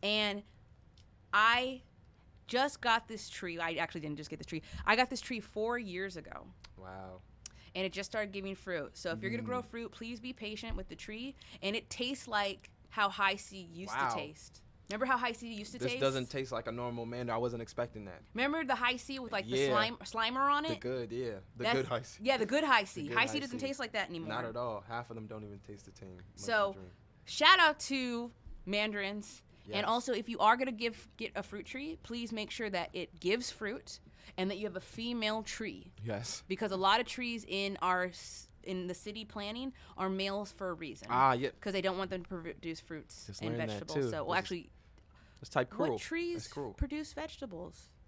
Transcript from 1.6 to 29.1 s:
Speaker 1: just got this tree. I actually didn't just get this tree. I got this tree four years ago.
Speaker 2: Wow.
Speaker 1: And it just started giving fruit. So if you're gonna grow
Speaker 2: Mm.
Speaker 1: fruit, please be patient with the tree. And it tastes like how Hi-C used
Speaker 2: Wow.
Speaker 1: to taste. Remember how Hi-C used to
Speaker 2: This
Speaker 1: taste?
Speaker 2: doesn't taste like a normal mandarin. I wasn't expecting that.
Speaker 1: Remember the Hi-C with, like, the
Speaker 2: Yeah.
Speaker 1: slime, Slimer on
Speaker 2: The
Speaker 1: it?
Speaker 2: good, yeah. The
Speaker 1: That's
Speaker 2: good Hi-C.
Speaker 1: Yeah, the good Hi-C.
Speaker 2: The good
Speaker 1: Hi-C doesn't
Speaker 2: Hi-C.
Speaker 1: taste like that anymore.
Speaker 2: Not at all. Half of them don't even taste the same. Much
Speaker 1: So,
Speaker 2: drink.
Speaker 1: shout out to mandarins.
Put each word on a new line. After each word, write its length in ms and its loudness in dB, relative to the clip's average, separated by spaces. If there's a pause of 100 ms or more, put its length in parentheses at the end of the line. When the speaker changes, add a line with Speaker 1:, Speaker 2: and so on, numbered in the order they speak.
Speaker 1:
just 340 2
got 260 4
this 220 -8
tree. 300 -6
I 140 0
actually 280 -2
didn't 160 -4
just 140 -10
get 80 -8
this 80 -12
tree. 160 -4 (220)
I 100 8
got 160 4
this 100 -4
tree 200 -4
four 360 -2
years 400 -4
ago. 300 -10 (300)
Speaker 2:
Wow. 440 -10 (540)
Speaker 1:
And 100 0
it 80 -2
just 160 -4
started 220 -2
giving 240 -4
fruit. 420 -4
So 140 -2
if 100 -4
you're 80 -2
gonna 140 -2
grow 180 0
Speaker 2:
Mm. 80 -8
Speaker 1:
fruit, 220 -8
please 280 -8
be 140 -8
patient 420 -6
with 140 -6
the 60 -10
tree. 400 -10 (260)
And 140 0
it 140 -4
tastes 380 -4
like 440 0 (180)
how 200 4
Hi-C 480 2 (160)
used 200 -8
Speaker 2:
Wow. 160 2
Speaker 1:
to 60 2
taste. 460 -8 (280)
Remember 160 0
how 120 4
Hi-C 360 -2
used 200 -8
to 60 -10
Speaker 2:
This 120 2
Speaker 1:
taste? 100 -2
Speaker 2:
doesn't 280 2
taste 240 -4
like 140 -2
a 40 -4
normal 340 -4
mandarin. 300 -2
I 20 2
wasn't 240 0
expecting 440 -4
that. 160 -12 (120)
Speaker 1:
Remember 300 0
the 120 2
Hi-C 440 0
with, 140 -8
like, 100 0
the 140 0
Speaker 2:
Yeah. 140 6
Speaker 1:
slime, 260 4
Slimer 520 2
on 140 4
Speaker 2:
The 80 0
Speaker 1:
it? 80 -2
Speaker 2:
good, 320 -2
yeah. 200 -2 (260)
The 80 -2
Speaker 1:
That's 100 6
Speaker 2:
good 120 4
Hi-C. 360 -4
Speaker 1:
Yeah, 140 6
the 80 2
good 180 4
Hi-C. 380 4
Speaker 2:
The 80 -4
good 80 2
Speaker 1:
Hi-C 240 4
doesn't 180 -6
Speaker 2:
Hi-C. 80 -2
Speaker 1:
taste 140 -4
like 100 -4
that 180 0
anymore. 200 -6
Speaker 2:
Not 160 -2
at 100 -6
all. 320 -2
Half 220 -6
of 80 -8
them 100 -10
don't 160 -10
even 160 -12
taste 280 -16
the 40 -18
same. 240 -14
Much 80 -16 (140)
Speaker 1:
So, 340 2
Speaker 2:
drink. 180 -12 (360)
Speaker 1:
shout 340 10
out 220 8
to 500 -2 (340)
mandarins. 760 -2 (240)